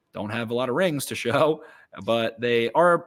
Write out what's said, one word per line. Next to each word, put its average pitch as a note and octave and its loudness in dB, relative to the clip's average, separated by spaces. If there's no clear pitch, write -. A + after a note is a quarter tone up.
don't G2 -8
have A2+ -6
a A#2 -4
lot B2+ -2
of A#2+ -2
rings D#3+ 0
to A2+ -8
show, C#3+ 0
<laughs> - -18
but A2+ 0
they A#2 2
are E3+ 4